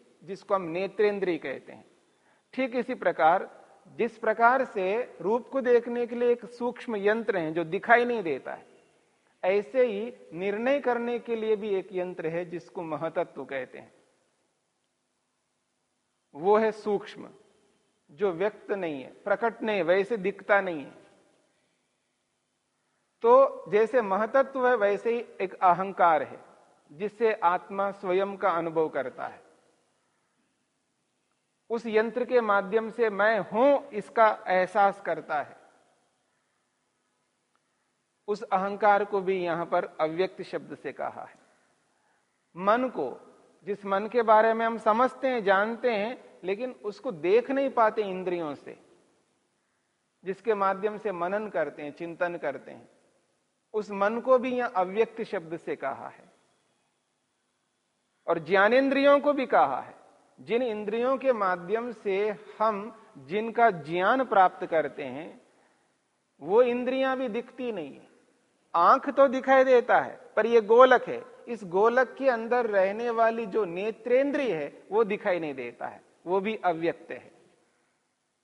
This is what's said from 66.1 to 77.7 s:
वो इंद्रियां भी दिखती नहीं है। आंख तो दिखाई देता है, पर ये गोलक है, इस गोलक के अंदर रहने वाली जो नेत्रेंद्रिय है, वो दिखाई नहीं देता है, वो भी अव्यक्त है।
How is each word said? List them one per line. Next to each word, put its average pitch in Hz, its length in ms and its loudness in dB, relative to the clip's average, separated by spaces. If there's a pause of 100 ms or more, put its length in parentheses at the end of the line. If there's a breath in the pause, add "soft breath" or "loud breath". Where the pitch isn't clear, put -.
वो 185 220 4
इंद्रियां 254 560 -2
भी 254 120 -6
दिखती 240 420 -8
नहीं 151 240 -12
है। - 120 -20 (680)
आंख 214 340 4
तो 277 180 6
दिखाई 262 360 4
देता 233 360 4
है, 127 200 -4 (160)
पर 214 100 2
ये 233 160 6
गोलक 240 420 8
है, 120 220 -8 (220)
इस 220 160 -10
गोलक 220 540 2
के 269 120 0
अंदर 233 360 0
रहने 208 440 0
वाली 226 360 0
जो 208 200 -2
नेत्रेंद्रिय 226 920 -2
है, 143 360 -8
वो 214 120 2
दिखाई 202 360 -2
नहीं 156 140 -6
देता 123 340 -10
है, 104 140 -16 (240)
वो 180 140 0
भी 214 160 -4
अव्यक्त 165 560 -4
है। 123 200 -14 (1120)